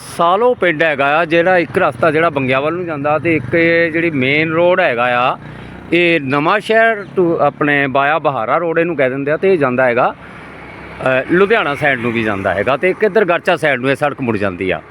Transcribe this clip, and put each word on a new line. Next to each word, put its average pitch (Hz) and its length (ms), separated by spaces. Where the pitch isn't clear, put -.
ਸਾਲੋ 196 360
ਪਿੰਡ 165 300
ਹੈਗਾ 147 360
ਆ, 175 60
ਜਿਹੜਾ 170 320
ਇੱਕ 170 200
ਰਸਤਾ 165 340
ਜਿਹੜਾ 160 180
ਬੰਗਿਆ 135 300
ਵੱਲ 156 140
ਨੂੰ 180 120
ਜਾਂਦਾ 151 340
ਤੇ 165 160
ਇੱਕ 156 200
ਇਹ 165 360
ਜਿਹੜੀ 165 180
ਮੇਨ 147 420
ਰੋਡ 175 280
ਹੈਗਾ 123 240
ਆ, 123 340
ਇਹ 170 280
ਨਵਾਂ 147 380
ਸ਼ਹਿਰ 220 460
to 170 220
ਆਪਣੇ 143 440
via 139 340
ਬਹਾਰਾ 135 380
ਰੋਡ 165 220
ਇਹਨੂੰ 170 160
ਕਹਿ 131 140
ਦਿੰਦੇ 139 220
ਆ, 160 60
ਤੇ 190 160
ਇਹ 175 40
ਜਾਂਦਾ 131 280
ਹੈਗਾ, 127 300
ਅ, - 1160
ਲੁਧਿਆਣਾ 185 440
ਸਾਈਡ 135 240
ਨੂੰ 117 120
ਵੀ 117 120
ਜਾਂਦਾ 98 300
ਹੈਗਾ 107 240
ਤੇ 185 120
ਇੱਕ 185 140
ਇੱਧਰ 208 220
ਗਰਚਾ 170 300
ਸਾਈਡ 139 240
ਨੂੰ 131 120
ਇਹ 131 40
ਸੜਕ 143 260
ਮੁੜ 113 160
ਜਾਂਦੀ 92 340
ਆ। 78 200